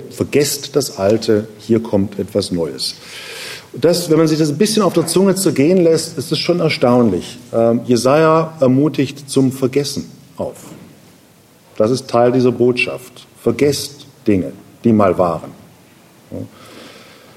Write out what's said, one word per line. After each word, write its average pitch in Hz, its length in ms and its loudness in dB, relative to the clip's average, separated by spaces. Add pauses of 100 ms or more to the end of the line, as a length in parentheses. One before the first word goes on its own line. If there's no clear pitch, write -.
(100)
vergesst - 640 -2
das - 240 -2
Alte, 107 480 0 (140)
hier 113 200 0
kommt 98 380 -4
etwas 98 320 -4
Neues. 82 460 -6 (760)
Das, 170 380 0
wenn 156 80 4
man 165 80 4
sich 151 120 0
das 156 120 2
ein 143 80 -4
bisschen 214 240 2
auf 180 100 2
der 165 140 0
Zunge 190 280 2
zergehen 175 480 2
lässt, 160 360 0
ist 131 140 -6
es 151 60 -2
schon 175 220 -2
erstaunlich. 120 800 2 (160)
Ähm, 117 320 2
Jesaja 156 760 2
ermutigt 135 680 0
zum 135 220 2
Vergessen - 580 -4 (260)
auf. - 200 -8 (1200)
Das 107 120 2
ist 127 180 -4
Teil 120 240 2
dieser 127 200 2
Botschaft. 123 720 -2 (160)
Vergesst 135 640 -2 (200)
Dinge, 92 260 0 (300)
die 117 100 4
mal 98 240 4
waren. 85 340 -2 (800)
Ja. - 80 -14 (1000)